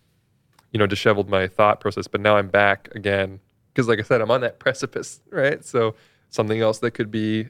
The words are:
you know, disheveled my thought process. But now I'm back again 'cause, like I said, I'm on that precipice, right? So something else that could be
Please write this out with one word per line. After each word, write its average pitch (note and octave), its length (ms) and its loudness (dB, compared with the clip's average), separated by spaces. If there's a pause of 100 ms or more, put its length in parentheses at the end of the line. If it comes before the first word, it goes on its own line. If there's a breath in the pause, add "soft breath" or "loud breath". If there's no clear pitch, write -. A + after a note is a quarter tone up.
(720)
you A2 80 0
know, G#2 80 4
disheveled G2+ 420 0
my F#2+ 160 0
thought G#2 340 2
process. G2 280 -4
But G2+ 140 -6
now G#2 160 4
I'm G2 100 0
back G2+ 480 2
again G2 440 -2 (360)
'cause, B2 120 0
like A2 120 2
I G#2 40 -4
said, A#2+ 180 2
I'm A2 100 0
on B2+ 100 2
that A#2 160 -4
precipice, - 720 -6
right? D3 340 -2
So A2+ 300 -2 (360 soft breath)
something A2 320 -2
else A2 180 0
that A#2+ 120 -2
could G#2+ 200 -6
be A2 380 -4